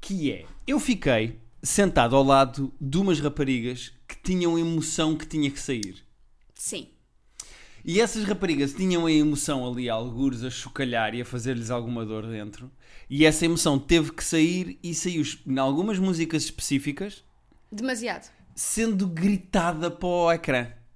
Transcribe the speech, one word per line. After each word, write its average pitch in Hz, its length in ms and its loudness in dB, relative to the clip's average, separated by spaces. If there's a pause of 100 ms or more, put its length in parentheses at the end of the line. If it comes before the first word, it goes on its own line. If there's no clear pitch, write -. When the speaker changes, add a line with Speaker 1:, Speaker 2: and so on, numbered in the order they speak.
Speaker 1:
Que 160 320 -2
é, 87 140 -10 (200)
eu 262 140 2
fiquei 120 580 2 (240)
sentado 135 520 4
ao 139 80 8
lado 135 580 4
de 139 180 0
umas 190 200 4
raparigas 127 720 -2 (140)
que - 160 -16
tinham 175 360 2
emoção 160 580 0
que 156 100 -8
tinha 151 240 0
que 139 80 -10
sair. 107 460 -6 (500)
Speaker 2:
Sim. - 340 -10 (960)
Speaker 1:
E 170 160 0
essas 220 240 0
raparigas 170 500 -2
tinham 180 320 0
a 160 60 2
emoção 151 540 2
ali, 123 240 -4
algures, 117 540 -2
a 127 60 -6
chocalhar 117 640 -4
e 120 80 -6
a - 20 -6
fazer-lhes 120 460 -6
alguma 120 360 -4
dor 107 200 -8
dentro. 113 440 -12 (400)
E 143 140 6
essa 156 200 6
emoção 165 320 2
teve 151 360 4
que - 100 -10
sair 170 600 0
e 170 120 -6
saiu 170 280 -2
es-, - 220 -4
em 135 140 -2
algumas 160 400 0
músicas 165 460 0
específicas 147 800 -4 (480)
Speaker 2:
Demasiado. 220 580 -6 (240)
Speaker 1:
sendo 214 540 0
gritada 175 840 0
para 175 180 -8
o 175 240 2
ecrã. 131 360 0 (280)